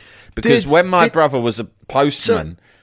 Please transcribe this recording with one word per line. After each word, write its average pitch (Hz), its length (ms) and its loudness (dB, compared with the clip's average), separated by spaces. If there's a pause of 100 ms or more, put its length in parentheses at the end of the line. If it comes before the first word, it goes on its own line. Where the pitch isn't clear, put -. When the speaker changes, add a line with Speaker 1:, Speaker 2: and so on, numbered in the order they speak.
(340)
Speaker 1:
Because 233 300 2
Speaker 2:
Did, 143 80 -4
Speaker 1:
when 175 160 4
my 180 160 2
Speaker 2:
did, 160 80 0
Speaker 1:
brother 147 260 0
was 117 220 -2
a 110 40 -8 (220)
postman 143 720 -2
Speaker 2:
so - 40 -20 (200)